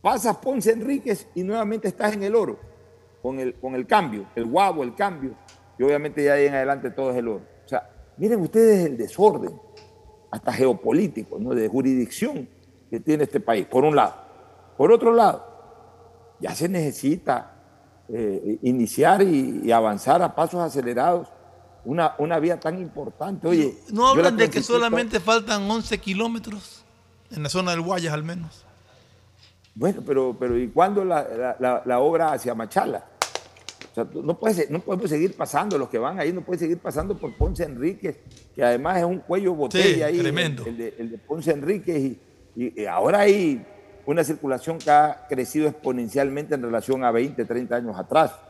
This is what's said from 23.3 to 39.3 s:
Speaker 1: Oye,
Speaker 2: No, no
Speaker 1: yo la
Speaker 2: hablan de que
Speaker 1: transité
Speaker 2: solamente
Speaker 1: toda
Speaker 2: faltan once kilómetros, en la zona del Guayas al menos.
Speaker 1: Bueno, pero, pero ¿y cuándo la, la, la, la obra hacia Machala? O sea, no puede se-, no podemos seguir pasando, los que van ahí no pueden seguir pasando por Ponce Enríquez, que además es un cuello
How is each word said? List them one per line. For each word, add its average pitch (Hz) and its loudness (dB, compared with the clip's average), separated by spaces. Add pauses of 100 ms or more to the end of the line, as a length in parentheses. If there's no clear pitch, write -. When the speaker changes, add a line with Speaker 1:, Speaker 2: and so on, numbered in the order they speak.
Speaker 1:
Oye, 156 2 (160)
Speaker 2:
No, 240 4
no 269 6
Speaker 1:
yo - 4
la 277 6
Speaker 2:
hablan 233 2
de 226 6
que - -2
Speaker 1:
transité 240 0
Speaker 2:
solamente 233 0
Speaker 1:
toda 220 2
Speaker 2:
faltan 208 -4
once 226 -4
kilómetros, 208 -6 (460)
en 170 -8
la 143 -4
zona 180 -2
del 165 -2
Guayas 170 -2
al 151 -4
menos. 170 -12 (1160)
Speaker 1:
Bueno, 165 -2
pero, 131 0
pero 123 0
¿y 123 -2
cuándo 196 2
la, 165 0
la, 120 -4
la, 123 0
la 123 2
obra 160 2
hacia 120 -4
Machala? 113 -2 (840)
O - -20
sea, 117 -4
no 151 -4
puede 220 0
se-, 170 0
no 156 -4
podemos 185 -4
seguir 156 -2
pasando, 160 -2
los 127 -4
que 120 -4
van 143 -4
ahí 160 -2
no 180 -6
pueden 175 -6
seguir 170 -2
pasando 175 -6
por - -10
Ponce 165 -2
Enríquez, 147 -6 (380)
que - 0
además 135 2
es 170 2
un 175 -2
cuello 185 -2